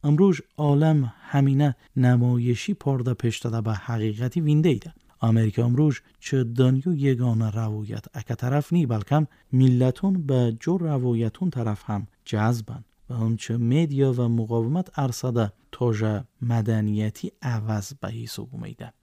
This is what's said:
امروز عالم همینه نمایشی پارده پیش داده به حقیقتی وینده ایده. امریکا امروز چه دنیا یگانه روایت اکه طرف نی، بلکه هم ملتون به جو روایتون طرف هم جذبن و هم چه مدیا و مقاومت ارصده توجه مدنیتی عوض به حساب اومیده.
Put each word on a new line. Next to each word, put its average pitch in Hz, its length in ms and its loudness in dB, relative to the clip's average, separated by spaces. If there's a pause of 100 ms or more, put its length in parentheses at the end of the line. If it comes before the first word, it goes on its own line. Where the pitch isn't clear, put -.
امروز 156 340 4 (160)
عالم 147 640 2
همینه 139 560 2 (200)
نمایشی 123 760 2
پارده 127 400 -2
پیش 117 240 -4
داده 113 220 -4
به 110 120 -2
حقیقتی 110 680 -4
وینده 151 280 4
ایده. 135 260 -2 (260)
امریکا 113 440 2
امروز 131 360 2 (200)
چه 131 240 -2
دنیا 131 500 2
یگانه 123 560 0
روایت 107 540 -6 (100)
اکه 117 200 -8
طرف 135 380 -2
نی، 170 140 2
بلکه 113 280 -2
هم 151 120 2 (260)
ملتون 131 720 2
به 123 340 2
جو 180 180 -2
روایتون 127 720 -2
طرف 110 400 -6
هم 104 160 -4 (180)
جذبن 113 600 -2 (260)
و 123 40 -8
هم 113 220 -2
چه 113 200 -6
مدیا 135 560 0
و 120 160 0
مقاومت 117 680 -2
ارصده 120 540 -2 (200)
توجه 107 520 -2 (180)
مدنیتی 107 920 -2 (100)
عوض 110 580 -4
به - 80 -10
حساب 113 440 -12
اومیده. 113 400 -14 (100)